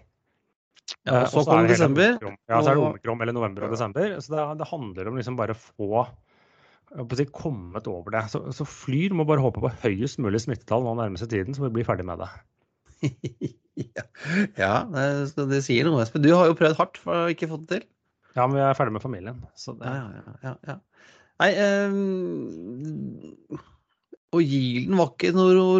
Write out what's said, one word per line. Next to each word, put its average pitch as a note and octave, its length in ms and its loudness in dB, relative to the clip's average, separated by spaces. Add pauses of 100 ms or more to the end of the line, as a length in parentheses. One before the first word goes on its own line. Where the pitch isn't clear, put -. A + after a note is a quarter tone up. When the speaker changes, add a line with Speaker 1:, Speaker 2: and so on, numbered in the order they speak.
(1080)
Speaker 1:
Ja, - 60 0
og B2 100 6
Speaker 2:
Eh, C3 80 2
Speaker 1:
så C#3 80 2
Speaker 2:
og D3+ 60 4
så - 20 -6
Speaker 1:
kom C#3 140 6
Speaker 2:
er E3+ 80 4
det - 20 8
hele F3+ 80 6
Speaker 1:
desember, E3 380 4
Speaker 2:
omikron. G2+ 200 -10 (120)
Ja, A2+ 100 2
så A#2 80 4
er C3+ 80 6
det D3 80 2
Speaker 1:
og D3+ 80 2
Speaker 2:
omikron A#2 320 -4
eller A#2 160 -2
november G2+ 240 -4
og G#2 80 -4
Speaker 1:
Ja. A2+ 60 -4
Speaker 2:
desember, C3 420 -2
så - 160 -10
det, D3+ 240 -4
det D#3 140 -8
handler G2+ 400 -8
om C3 100 -6
liksom B2+ 160 -6
bare A2 160 -2
få G#2+ 480 -4 (920)
jeg D3 80 -10
holdt A#2 80 -10
på B2 60 -4
å - 20 -4
si, C#3+ 60 2 (100)
kommet G2+ 560 -8
over F2+ 240 -10
det. A2+ 60 2 (100)
Så, - 80 -6 (160)
så - 100 -6
Flyr D3+ 540 -2
må D#3 80 2
bare D3 160 4
håpe B2 180 0
på A#2+ 60 -2 (160)
høyest A2+ 400 -2
mulig G#2 220 2
smittetall B2 420 -2
nå A2+ 80 -2
nærmeste A2+ 320 -4
tiden, G#2+ 300 -2
så C#3 100 -4
vi A#2 80 -4
blir A#2 100 0
ferdig F#2 220 -2
med F2 160 -8
det. G2 80 -10 (760)
Speaker 1:
<laughs> - 500 -6 (200)
Ja, - 300 -12 (500)
ja, G2 200 2 (120)
det, C#3+ 180 -2 (280)
så C#3+ 180 -2
det C#3 160 2
sier B2 220 4
noe, D3+ 160 2
Espen. D3 180 -2
Du C#3+ 80 8
har F3+ 160 8
jo E3 80 6
prøvd D#3 240 4
hardt - 240 -2
for E3+ 220 0
å E3+ 80 0
ikke D#3+ 180 -6
få D#3+ 140 -8
det - 80 -20
til. G3+ 80 -4 (560)
Speaker 2:
Ja, B2 100 4
men C3+ 80 2
vi C#3 80 2
er C3+ 160 4
ferdig A#2+ 160 0
med G#2 80 -6
familien, B2 380 -10 (180)
så B2 160 -12
det A#2 160 -10
Speaker 1:
Ja, C3 80 -6
ja, A#2+ 160 -10
ja, G#2+ 200 -18 (100)
ja, C3+ 80 -10 (160)
ja. C#3+ 80 -10 (680)
Nei, F3+ 60 6 (100)
ehm, D#3 2000 -4 (760)
og E3+ 80 6
yielden C3 560 0
var D#3 120 4
ikke F3+ 240 -2
noe F#3 240 8
å F#3 220 4